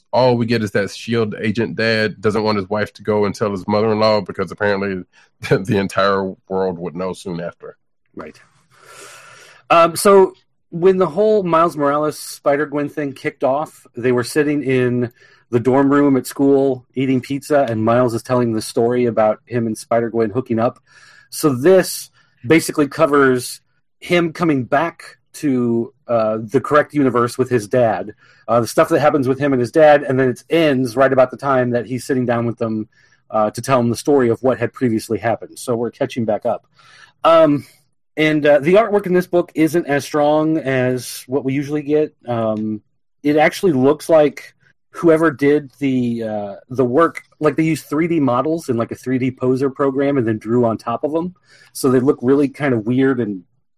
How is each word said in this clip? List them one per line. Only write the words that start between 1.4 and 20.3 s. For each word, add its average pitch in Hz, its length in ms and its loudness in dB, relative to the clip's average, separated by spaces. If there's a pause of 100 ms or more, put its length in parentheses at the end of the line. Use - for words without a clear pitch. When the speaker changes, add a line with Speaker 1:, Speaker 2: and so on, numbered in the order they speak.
Speaker 1:
dad 110 440 -2
doesn't 107 220 0
want 107 160 0
his 92 100 -6
wife 104 260 -4
to - 100 -20
go 107 220 0
and 95 100 -4
tell 104 160 -4
his 92 160 -8
mother-in-law 107 540 2
because 92 300 -8
apparently 98 540 -4 (180)
<laughs> - 180 -20
the, 113 180 0
the 98 180 -2
entire 98 560 0 (160)
world 95 300 -4
would 85 160 -10
know 92 180 -6
soon 85 260 -10
after." 82 380 -14 (380)
Speaker 2:
Right. - 260 -16 (1300)
Um, 170 260 4
so 196 380 6 (360)
when 185 280 2
the 185 100 2
whole 208 360 2
Miles 165 340 2
Morales 147 400 0
Spider-Gwen 143 720 -2
thing 143 240 -6
kicked - 300 -8
off, 143 420 -4 (100)
they 123 160 0
were 123 120 2
sitting 147 400 -2
in 123 480 0 (380)
the 120 100 0
dorm 131 320 4
room 143 260 4
at 123 100 -4
school 139 580 0 (100)
eating 131 260 0
pizza, 139 480 -2
and 110 140 -4
Miles 117 300 2
is 117 100 -6
telling 123 300 0
the 110 80 -4
story 123 440 0
about 107 400 0
him 117 220 -4
and 110 100 -6
Spider-Gwen 113 540 -2